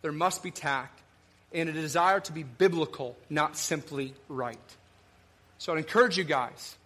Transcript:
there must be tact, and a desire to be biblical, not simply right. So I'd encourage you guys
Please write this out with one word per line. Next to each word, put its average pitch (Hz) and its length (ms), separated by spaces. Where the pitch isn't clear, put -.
there 151 100
must 175 280
be 180 100
tact, 139 500
and 165 160
a 160 60
desire 170 480
to 185 100
be 160 120
biblical, 151 760
not 151 280
simply 139 580
right. 123 280
So - 160
I'd 156 60
encourage 190 380
you 190 60
guys 139 640